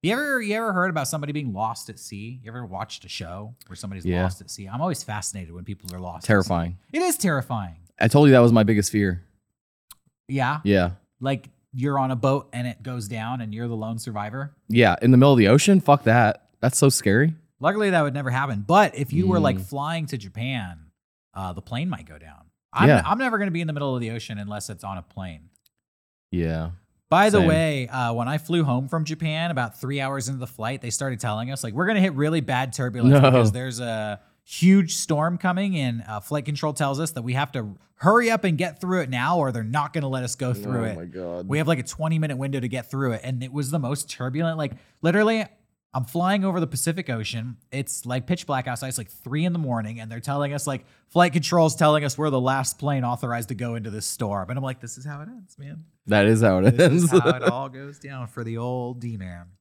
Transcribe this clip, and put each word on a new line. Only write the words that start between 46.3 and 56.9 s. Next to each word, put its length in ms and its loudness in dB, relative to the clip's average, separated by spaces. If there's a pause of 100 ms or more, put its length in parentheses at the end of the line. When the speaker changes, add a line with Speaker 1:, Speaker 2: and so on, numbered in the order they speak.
Speaker 1:
over 160 0
the 80 0
Pacific 440 -4
Ocean. 480 -6 (120)
It's, 360 -8
like, 200 -4
pitch 200 -4
black 200 -2
outside. 220 -6
It's, 100 -8
like, 120 -10
three 340 -4
in 80 0
the 60 -2
morning, 420 -4
and 100 -12
they're 100 -10
telling 340 -4
us, 120 -6
like, 200 -6 (240)
flight 240 4
control's 420 4
telling 280 4
us 120 -4
we're 140 0
the 100 0
last 380 -2
plane 260 -2
authorized 460 -4
to 40 -6
go 200 -6
into 160 -8
this 160 -8
storm. 420 -4
And 100 -6
I'm 60 -6
like, 160 -8
"This 160 -14
is 80 -18
how 160 -14
it 80 -16
ends, 300 -20
man." 260 -18 (220)
Speaker 2:
That 200 4
is 140 6
how 180 6
it 180 6
Speaker 1:
This 280 6